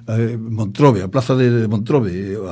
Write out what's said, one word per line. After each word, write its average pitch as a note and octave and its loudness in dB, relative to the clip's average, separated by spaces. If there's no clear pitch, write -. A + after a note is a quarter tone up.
eh, A2+ -2
Montrobe, A2+ 2
a F#2+ -8
plaza B2+ -2
de, B2+ 4
de A#2 2
Montrobe, A#2+ 0
eh, G2 -6